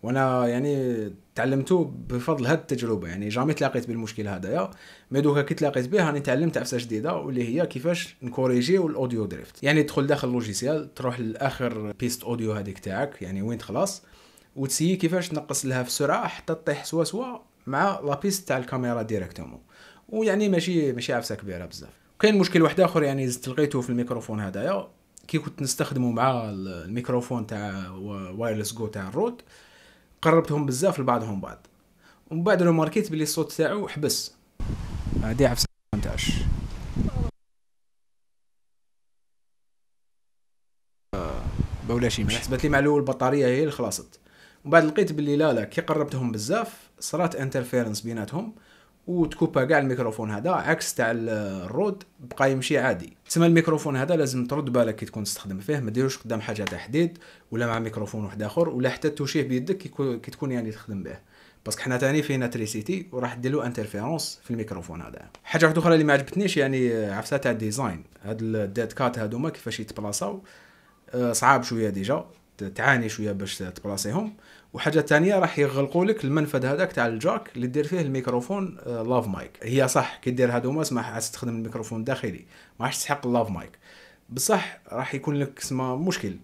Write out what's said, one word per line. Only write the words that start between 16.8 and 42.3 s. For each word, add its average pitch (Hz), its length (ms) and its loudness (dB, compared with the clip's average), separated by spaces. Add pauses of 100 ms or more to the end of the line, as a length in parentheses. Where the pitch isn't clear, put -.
سوا 160 200 0
سوا 247 340 -6 (280)
مع 160 340 2
لا 139 200 -2
بيست 196 280 -2
تاع 131 100 2
الكاميرا 123 440 -2
ديريكتومون. 90 580 -6 (480)
ويعني 214 400 2
ماشي، 170 440 2
ماشي 120 200 -4
عفسه 117 220 -2
كبيره 90 320 -10
بزاف. - 240 -16 (300)
كاين 214 180 8
مشكل 175 240 6
واحد 156 180 4
اخر 170 220 6
يعني 135 260 2
زدت 123 200 -4
لقيته 143 320 2
في 123 100 -4
الميكروفون 120 500 -2
هذايا، 104 480 -2 (400)
كي 160 100 -2
كنت - 240 -6
نستخدمه 135 480 0
مع 117 400 0
ال-، 95 340 -8
الميكروفون 120 600 -2
تاع 98 440 -6
و-، 95 500 -10
وايرلس 110 340 -2
جو 110 120 -6
تاع 101 220 -6
الرود، 220 340 -2 (800)
قربتهم 160 440 4
بزاف 143 340 2
لبعضهم 110 400 0
بعض، - 260 -14 (640)
ومن 160 120 -2
بعد 180 200 6
روماركيت 165 480 4
بلي 156 120 0
الصوت 151 300 -2
تاعو 185 360 0
حبس. - 460 -2 (880)
هادي 123 240 4
عفسه 120 200 2 (360)
تاعش. - 300 -2 (4000)
آه، 78 280 -6 (460)
بولاش 120 300 2
يمشي. - 200 0